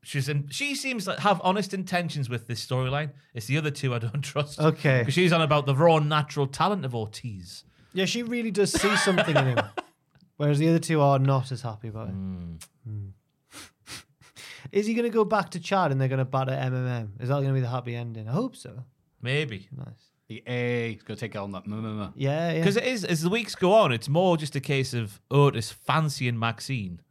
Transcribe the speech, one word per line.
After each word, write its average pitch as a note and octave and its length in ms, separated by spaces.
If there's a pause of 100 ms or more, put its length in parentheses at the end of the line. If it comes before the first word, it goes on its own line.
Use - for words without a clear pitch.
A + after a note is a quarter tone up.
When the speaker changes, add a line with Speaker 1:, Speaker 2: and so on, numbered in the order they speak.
Speaker 1:
she's C#3 240
in, D3 220
she C#4+ 260
seems B3 320
like - 120
have F#3+ 220
honest G3 320
intentions F3 560
with A#2+ 180
this A2+ 180
storyline. C3+ 460 (220)
It's A2 120
the C3 120
other D3+ 140
two C3+ 240
I A#2 40
don't A2+ 220
<laughs> - 0
trust. - 380
Speaker 2:
Okay. D3 460
Speaker 1:
'Cause C3+ 80
she's F3 180
on E3 100
about D3 240
the C#3 100
raw D#3+ 240
natural D3 480
talent E3+ 360
of B2+ 100
Ortiz. G#2 680 (300)
Speaker 2:
Yeah, F3+ 100
she A#3 180
really A#3 300
does G3 220
see G3+ 240
something F#3 400
in C3+ 80
him. B2 140 (380)
Speaker 1:
<laughs> - 380
Speaker 2:
Whereas D3 240
the D#3+ 80
other E3 120
two D#3+ 200
are C#3 200
not C3+ 340
as A#2+ 80
happy A2+ 260
about A2 220
it. F#2+ 60
Speaker 1:
Mm. F2+ 460 (240)
Speaker 2:
Mm. G#2 260 (1600)
Is G3+ 140
he A3+ 80
gonna A#3 160
go A3 140
back G#3 280
to F3 100
Chad F3+ 320
and C3+ 80
they're C3 80
gonna C3 160
batter C3 260
M C3 240
M B2+ 120
M? A2+ 340
Is B2 80
that C#3 120
gonna C3+ 120
be C3 80
the A#2+ 80
happy A#2+ 260
ending? A2+ 320
I A#2+ 60
hope A#3+ 220
so. - 280 (380)
Speaker 1:
Maybe. B2 540
Speaker 2:
Nice. - 360 (160)
Speaker 3:
The A2 180
A, A#2+ 460
he's G#2 120
gonna G#2+ 140
take G#2+ 200
on G2+ 160
that. F#2 120
Mm, G#2 160
mm, - 40
mm. G#2+ 320
Speaker 2:
Yeah, D#3 340
yeah. D#3+ 140
Speaker 1:
'Cause G3 100
it A#3 80
is, A#3+ 220
as E3+ 160
the F3 80
weeks A3 260
go F3+ 160
on, G3+ 220
it's A#2 160
more F3 260
just D3 220
a - 20
case C3+ 340
of A2+ 280 (100)
Otis C#3 400
fancying C3+ 680
Maxine A2+ 640 (120)